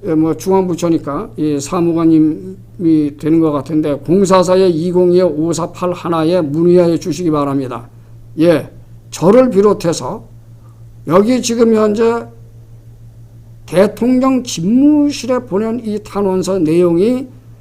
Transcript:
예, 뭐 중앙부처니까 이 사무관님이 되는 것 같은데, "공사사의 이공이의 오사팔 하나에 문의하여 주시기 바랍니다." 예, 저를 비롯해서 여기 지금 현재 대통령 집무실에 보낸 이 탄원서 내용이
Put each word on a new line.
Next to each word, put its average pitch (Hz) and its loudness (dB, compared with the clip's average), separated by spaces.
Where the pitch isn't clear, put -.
예, 165 -2
뭐 156 2
중앙부처니까 175 -2
이 147 -2
사무관님이 165 0
되는 160 0
것 160 0
같은데, 151 -2
"공사사의 185 2
이공이의 175 2
오사팔 170 -4
하나에 170 -2
문의하여 170 2
주시기 165 -4
바랍니다." 139 -4
예, 156 2
저를 233 4
비롯해서 185 0
여기 208 2
지금 226 2
현재 226 0
대통령 247 0
집무실에 254 0
보낸 226 -4
이 214 -6
탄원서 190 -2
내용이 175 2